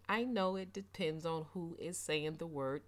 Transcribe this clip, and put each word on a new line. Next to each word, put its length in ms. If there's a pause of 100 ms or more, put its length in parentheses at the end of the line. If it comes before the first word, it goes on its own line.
I 140
know 340
it 160
depends 520
on 280
who 260
is 180
saying 400
the 100
word 400